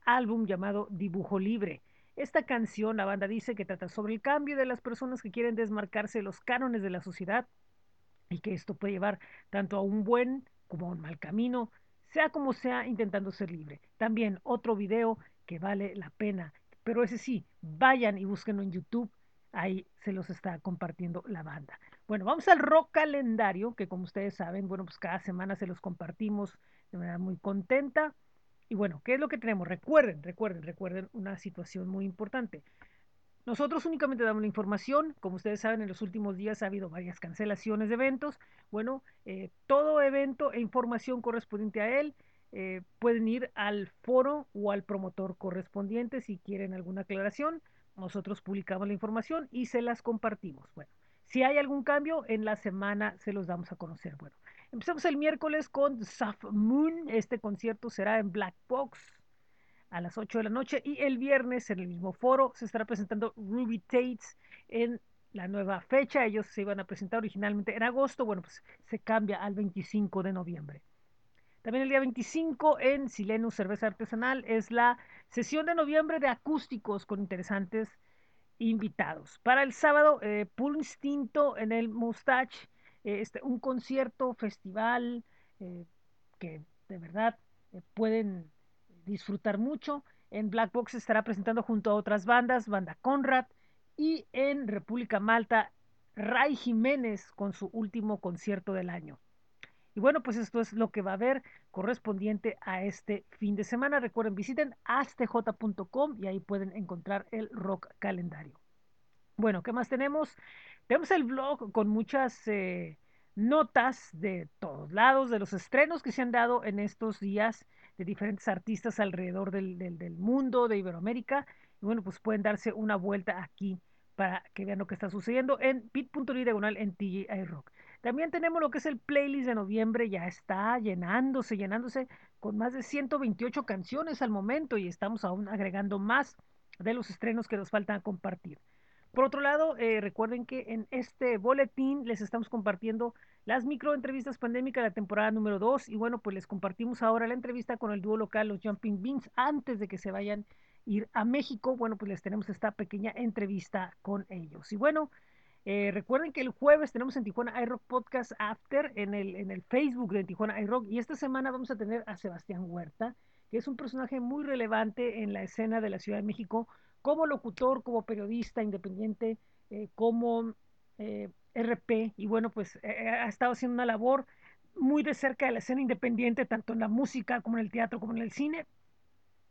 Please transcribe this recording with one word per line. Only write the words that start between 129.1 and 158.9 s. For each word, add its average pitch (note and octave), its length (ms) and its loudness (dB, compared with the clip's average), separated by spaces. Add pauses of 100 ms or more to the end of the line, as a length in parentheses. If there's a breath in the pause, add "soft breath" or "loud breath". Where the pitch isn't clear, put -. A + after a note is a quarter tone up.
de A#3+ 80 2
noviembre, A3 540 0
ya F3+ 180 -2
está G3+ 500 -2
llenándose, A3 800 0
llenándose A3+ 540 -4 (320 loud breath)
con G#3 160 -4
más A#3+ 160 0
de C4 100 -6
ciento C#4+ 340 -2
veintiocho A#3+ 480 -2
canciones C4 560 -4
al B3 80 0
momento A3+ 480 -2
y F#3 120 -2
estamos G3+ 340 -6
aún G3 240 -4
agregando G3 520 -2
más A#3 360 2 (440)
de G#3+ 140 0
los B3 160 -6
estrenos A3+ 380 -4
que A3+ 80 -4
nos G3 140 -4
faltan G#3 320 -2
compartir. F3+ 580 -8 (540 soft breath)
Por B3+ 100 4
otro C#4 160 2
lado, C#4+ 380 4
eh, A3+ 240 2
recuerden A3 440 -2
que B3+ 280 -6
en A3 180 -4
este B3 460 0
boletín C4+ 680 2
les A#3 140 -2
estamos A3 300 -4
compartiendo A3 640 -2 (300 soft breath)
las A#3+ 180 2
microentrevistas C4+ 720 -2
pandémicas B3 460 0
de A3 60 4
la F3+ 40 -4
temporada G#3+ 380 2
número G#3+ 260 2
dos, A#3+ 300 2
y - 80 -6
bueno, A#3 240 0
pues G#3 140 -4
les F#3+ 120 -8
compartimos G3+ 560 -4
ahora A3+ 240 4
la A#3 100 0
entrevista A#3+ 420 -4
con G#3+ 160 -2
el G3+ 80 -2
dúo G#3+ 160 2
local, G#3+ 320 0
los G3+ 120 -4
Jumping G3+ 400 -2
Beans, C4 340 -4
antes C4 440 0
de G#3 80 -4
que F#3 100 -8
se G3 140 -8
vayan G3+ 300 -4
a G#3 40 -12 (400 soft breath)
ir G#3 280 0
a A3 100 2
México. B3 540 0
Bueno, A3+ 180 0
pues G3+ 140 -6
les F#3+ 120 -6
tenemos G3+ 280 -4
esta G#3 220 -2
pequeña G#3 440 -6
entrevista G3 840 -4
con G3+ 260 -6
ellos. E3 460 -12
Y - 20 -4
bueno, - 340 2 (560 soft breath)
eh, G3+ 280 0
recuerden C4 400 0
que D4 80 -4
el B3+ 80 -2
jueves D4 420 6
tenemos B3 240 -4
en B3+ 80 -2
Tijuana A#3 380 -4
iRock A#3 260 -4
Podcast B3 500 -4
After C4+ 580 -2